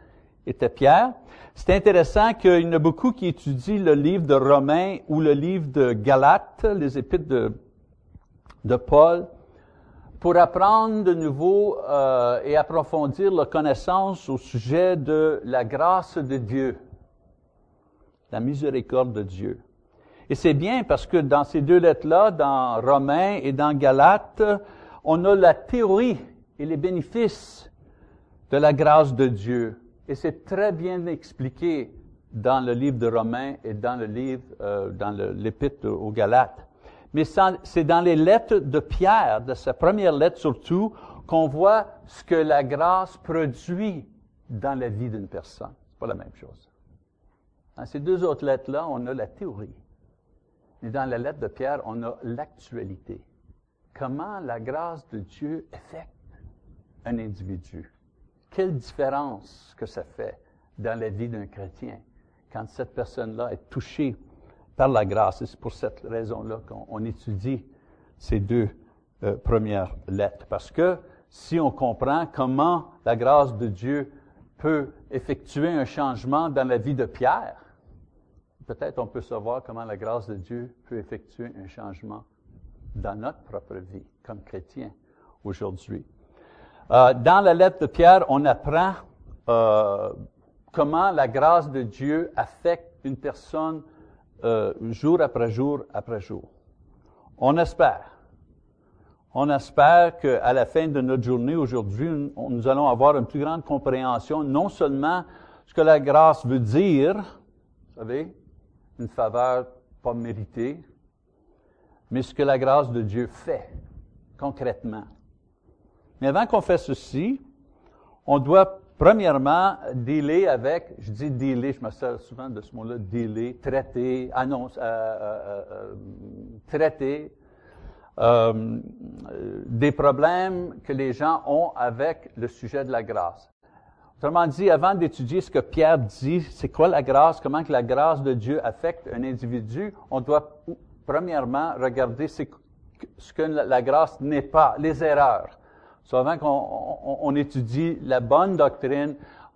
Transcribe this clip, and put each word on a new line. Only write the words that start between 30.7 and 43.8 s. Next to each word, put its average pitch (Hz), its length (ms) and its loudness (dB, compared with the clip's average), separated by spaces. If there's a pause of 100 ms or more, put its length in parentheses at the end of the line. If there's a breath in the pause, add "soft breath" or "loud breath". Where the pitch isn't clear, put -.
bien 175 340 -6
expliqué 151 880 -6 (360)
dans 127 340 0
le 123 80 -2
livre 127 240 -2
de 117 100 -2
Romains 117 560 -2
et 113 100 -8
dans 120 220 -6
le 117 100 -8
livre, 127 380 -8 (160)
euh, 101 300 -6
dans 98 220 -8
le, 98 200 -6
l'épître 107 560 -6
aux 104 240 -6
Galates. 110 540 2 (480 soft breath)
Mais 151 120 0
ça, 190 280 2 (100)
c'est 170 200 -2
dans 170 180 2
les 175 140 4
lettres 202 420 4
de 147 220 0
Pierre, 180 640 0
de 127 140 -8
sa - 180 -6
première 190 380 2
lettre 156 260 2
surtout, 175 560 -2 (320 loud breath)
qu'on 160 220 2
voit 196 400 2 (180)
ce - 180 -20
que 170 120 0
la 151 280 4
grâce 170 540 -2
produit 165 920 -6 (420)